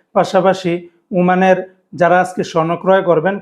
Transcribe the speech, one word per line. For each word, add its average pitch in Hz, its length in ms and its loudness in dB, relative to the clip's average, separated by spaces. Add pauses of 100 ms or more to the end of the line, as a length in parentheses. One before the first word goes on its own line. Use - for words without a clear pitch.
(140)
পাশাপাশি 185 580 0 (400)
ওমানের 185 460 2 (340)
যারা 175 280 2
আজকে 185 300 -4
স্বর্ণ 165 260 -2
ক্রয় 185 320 0
করবেন 165 340 0